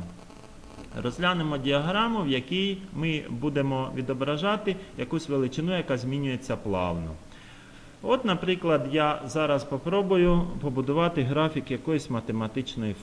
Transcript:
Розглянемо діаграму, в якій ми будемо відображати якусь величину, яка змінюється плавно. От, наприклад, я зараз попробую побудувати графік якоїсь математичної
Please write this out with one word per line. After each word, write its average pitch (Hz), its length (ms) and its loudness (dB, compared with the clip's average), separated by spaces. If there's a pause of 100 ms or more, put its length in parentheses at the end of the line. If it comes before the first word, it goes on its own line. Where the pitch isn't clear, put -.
(1040)
Розглянемо 156 540 0
діаграму, 180 680 2
в 156 40 0
якій 180 500 0 (160)
ми 156 360 0
будемо 135 680 0
відображати 147 800 0 (220)
якусь 156 320 -2
величину, 143 480 0
яка 143 200 0
змінюється 127 600 -2
плавно. 90 540 0 (880)
От, 247 240 2
наприклад, 170 680 2
я 151 340 2
зараз 143 380 2
попробую 175 840 4 (140)
побудувати 143 640 2
графік 147 480 2
якоїсь 143 380 0
математичної 110 920 -2